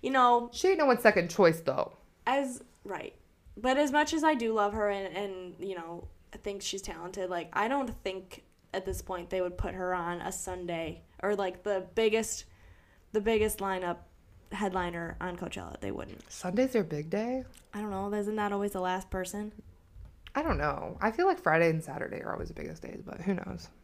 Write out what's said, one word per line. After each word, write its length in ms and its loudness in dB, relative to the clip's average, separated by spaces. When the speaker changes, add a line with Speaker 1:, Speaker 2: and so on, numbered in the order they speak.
Speaker 1:
you 80 0
know 420 6
Speaker 2:
She 160 2
ain't 100 6
no 60 4
one's 160 6
second 300 6
choice, 300 6
though. 320 -2
Speaker 1:
As, 360 0
right. 300 -8
But 220 2
as 140 4
much 200 4
as 120 0
I 100 6
do 180 2
love 220 4
her 160 2
and, 260 -4
and, 420 -6
you 160 -6
know, 320 -10
I 20 -16
think 240 -8
she's 220 -6
talented, 480 -6
like, 240 -4
I 140 2
don't 220 0
think 380 -8
at 100 -2
this 160 -4
point 300 -8
they 100 0
would 160 -2
put 180 -4
her 200 -2
on 260 -2
a 100 -6
Sunday 720 -6
or, 120 2
like, 300 -4
the 200 0
biggest, 480 2
the 80 2
biggest 400 4
lineup 360 0
headliner 680 -2
on 160 -4
Coachella. 440 -8
They 100 -4
wouldn't. 400 -10
Speaker 2:
Sunday's 440 0
their 100 4
big 260 -6
day? 340 -2
Speaker 1:
I 60 -6
don't 100 -6
know. 220 -4
Isn't 240 -2
that 160 0
always 200 0
the 80 -4
last 300 -2
person? 420 -6
Speaker 2:
I 80 0
don't 160 0
know. 420 -2
I 100 2
feel 160 2
like 140 2
Friday 300 6
and 120 0
Saturday 400 -6
are 120 -4
always 140 -6
the 60 -10
biggest 280 -10
days, 220 -12
but 180 -12
who 120 0
knows? 340 -8